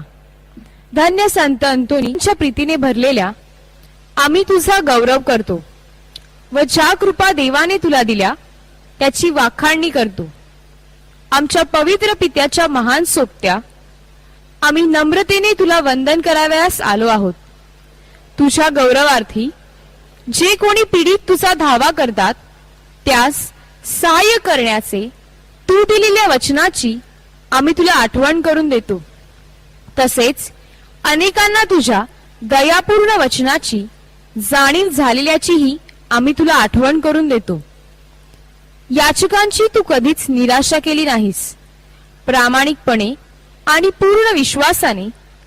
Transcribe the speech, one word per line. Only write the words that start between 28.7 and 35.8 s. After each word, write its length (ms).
तसेच 520
अनेकांना 600
तुझ्या 400
दयापूर्ण 800
वचनाची 680
जाणीव 500
झालेल्याचीही 880